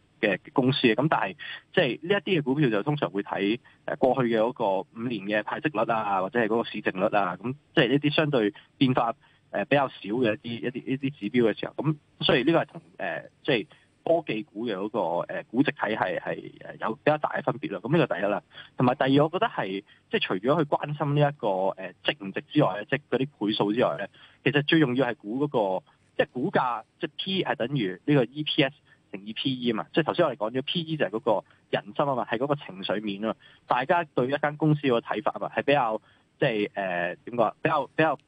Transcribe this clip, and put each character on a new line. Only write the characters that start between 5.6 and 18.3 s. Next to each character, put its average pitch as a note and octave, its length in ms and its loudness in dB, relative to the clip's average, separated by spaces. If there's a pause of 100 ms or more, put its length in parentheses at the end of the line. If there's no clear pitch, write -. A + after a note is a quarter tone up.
息 D#3 80 -2
率 D3+ 120 -2 (120)
啊， G#2 300 0
或 F#2+ 80 -2
者 A#2+ 80 0
係 A#2 60 4
嗰 A2+ 180 2
個 - 20 0
市 - 160 -8
淨 G#2 120 -2
率 G2 240 0
啊， F#2 240 0
咁 A#2+ 140 -4 (200)
即 E3+ 60 4
係 B2 80 4
呢 C3+ 100 4
啲 D3 160 0
相 D3+ 160 2
對 A2 240 2 (220)
變 B2+ 180 4
化， A#2+ 200 2 (360)
呃， G2+ 140 -2
比 C3 120 0
較 C#3 120 2
少 - 120 -10
嘅 A2 420 0
一 A#2 180 -6
啲， - 0 -
一 - 80 -4
啲， B2 160 -8
一 C3 140 -2
啲 C3+ 120 -4
指 G2+ 200 -6
標 A#2+ 200 4
嘅 - 80 -2
時 - 80 -6
候， - 100 -10
咁 D3 200 0 (240)
所 D#3+ 160 4
以 B2 60 2
呢 D3 100 2
個 D#3+ 100 6
係 D3 40 -4
同， - 160 -18 (160)
呃， E2 260 -6 (180)
即 D3+ 100 0
係 A2 140 0 (380)
科 E3 280 0
技 A2 100 -4
股 G#2+ 240 -8
嘅 A2 80 -2
嗰 G2 160 -4
個， A2+ 100 -2 (320)
呃， F2 120 -6
估 A#2+ 180 -4
值 D3+ 80 -2
體 - 80 -8 (100)
系 A2 80 -2
係， F2+ 560 -4 (120)
呃， D#2 160 -16
有 - 160 -4
比 - 100 -20
較 D3+ 100 4
大 - 140 -2
嘅 - 120 -6
分 - 120 0
別 - 160 -8
咯。 F#2+ 100 -6
咁 C3+ 160 0
呢 D3 100 6
個 F2+ 80 -2
第 E2+ 60 -6
一 G2 60 -2
啦。 G2 160 0 (340)